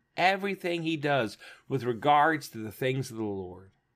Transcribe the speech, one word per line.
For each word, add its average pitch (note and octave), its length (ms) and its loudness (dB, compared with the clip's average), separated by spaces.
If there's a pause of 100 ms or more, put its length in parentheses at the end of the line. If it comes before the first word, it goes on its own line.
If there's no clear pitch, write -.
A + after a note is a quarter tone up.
(180)
everything F#3 640 0
he D#3+ 160 -2
does C#3 400 0 (280)
with B2+ 180 -2
regards D3 680 4
to A#2 80 -12
the G#2+ 140 -8
things C3 380 -2
of A2+ 60 -12
the A2 60 -4
Lord. F#2+ 480 -8 (260)